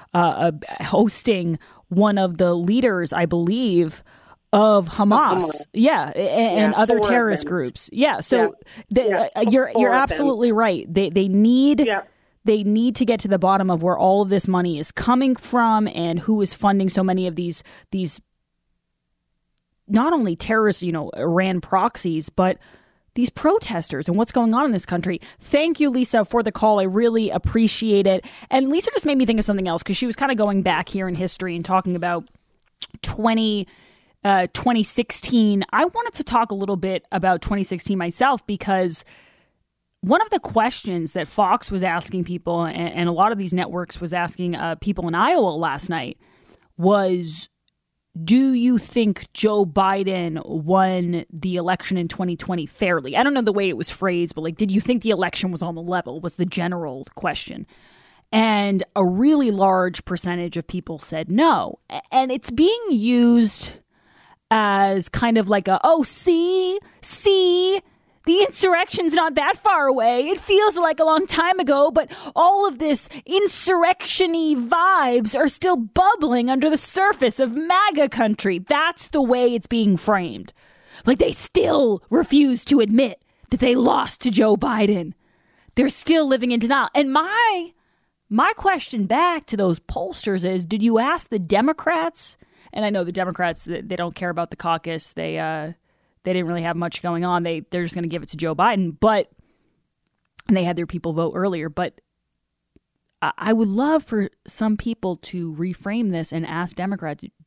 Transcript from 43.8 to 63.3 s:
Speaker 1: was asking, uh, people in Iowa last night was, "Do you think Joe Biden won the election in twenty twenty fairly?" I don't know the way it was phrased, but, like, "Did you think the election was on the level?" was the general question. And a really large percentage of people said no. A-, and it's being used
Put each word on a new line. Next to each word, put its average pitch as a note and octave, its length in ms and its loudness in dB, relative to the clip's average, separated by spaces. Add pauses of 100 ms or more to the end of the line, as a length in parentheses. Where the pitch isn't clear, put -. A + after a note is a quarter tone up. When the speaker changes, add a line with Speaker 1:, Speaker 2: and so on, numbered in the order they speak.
Speaker 1:
was F3 140 -8
asking, F3 420 -4
uh, E3 200 -6
people F3+ 320 -4
in E3 80 -2
Iowa A3 400 2
last D3+ 340 -6
night D3+ 300 -8 (580)
was, F3+ 720 0 (760)
"Do B3+ 300 4
you A#3+ 240 2
think - 560 -2
Joe G#3 320 2
Biden F#3 800 -2
won F3 840 0
the F3 240 -6
election F3+ 420 -2
in E3+ 100 -2
twenty F3 280 -4
twenty E3+ 320 -6
fairly?" D#3+ 500 -2
I A#3 60 4
don't C#4+ 100 2
know C4 80 0
the G#3+ 100 0
way G3 180 0
it C#3 80 -4
was D#3+ 120 -4
phrased, F3 460 -2
but, D#3 60 -8
like, D#3+ 160 -6
"Did G#3 120 0
you F#3+ 120 2
think A#3+ 200 0
the A3+ 80 -2
election F#3 420 -2
was E3 120 -8
on E3+ 100 -6
the E3 80 -12
level?" E3+ 380 -6
was E3 160 -8
the F3 100 -2
general E3+ 720 -6
question. - 500 -8 (640)
And G#3 520 2 (120)
a G3+ 80 2
really B3 460 2
large F#3 560 2
percentage F3 520 -6
of E3 100 -8
people E3 320 -10
said D#3+ 320 -8
no. A3 460 2 (120)
A-, - 120 -10 (100)
and B3+ 200 2
it's - 200 -6
being G4+ 380 2
used A#3+ 840 2 (800)